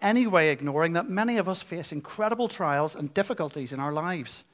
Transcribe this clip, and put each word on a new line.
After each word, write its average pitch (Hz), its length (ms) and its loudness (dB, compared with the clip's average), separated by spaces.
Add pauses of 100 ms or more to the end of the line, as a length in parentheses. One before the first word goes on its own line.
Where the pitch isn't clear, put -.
any 226 260 4
way 175 240 6
ignoring 143 440 2
that 170 160 0
many 226 260 0
of 185 120 2
us 185 120 -4
face 165 320 -10
incredible 214 560 -2
trials 151 460 0
and 147 180 -8
difficulties 151 600 -4
in 135 80 -6
our 147 120 -2
lives. 156 600 -4